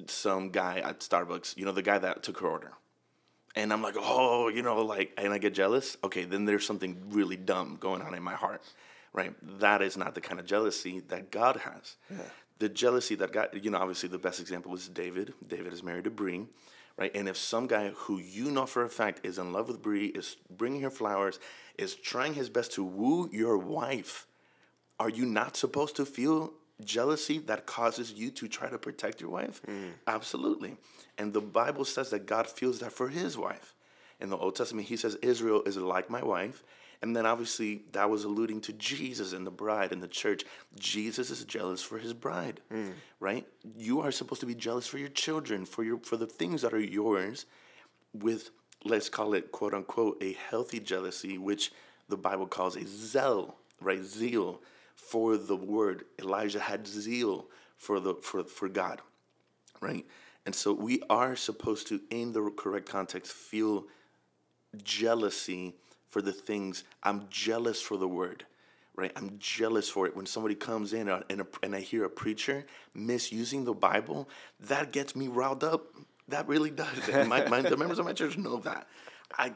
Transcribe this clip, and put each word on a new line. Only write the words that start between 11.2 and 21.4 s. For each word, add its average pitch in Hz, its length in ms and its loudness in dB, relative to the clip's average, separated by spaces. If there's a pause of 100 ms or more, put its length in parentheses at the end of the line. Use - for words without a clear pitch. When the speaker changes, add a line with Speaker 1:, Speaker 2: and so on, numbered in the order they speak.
Speaker 1:
God 120 260 4
has. - 400 -10 (140)
Speaker 2:
Yeah. 101 80 -10 (400)
Speaker 1:
The 107 100 2
jealousy 117 480 4
that 95 160 0
God, 104 160 2 (120)
you 107 100 0
know, 98 80 2
obviously 92 320 0
the 90 80 -4
best 90 200 -2
example 90 320 -8
was 92 180 -6
David. 90 440 -4 (160)
David 87 240 -6
is 87 100 -12
married 87 220 -6
to - 60 0
Bree, 92 340 -2 (540)
right? 98 180 0
And 101 120 0
if 92 80 -2
some 117 300 0
guy 104 300 2
who 98 220 -2
you 95 320 -4
know 135 160 2
for 123 180 2
a 117 40 0
fact 107 360 0
is 95 140 -4
in 90 140 -4
love 101 140 0
with - 160 -8
Bree, 104 240 2
is - 300 -6 (180)
bringing 123 280 0
her 135 80 0
flowers, 98 500 2 (380)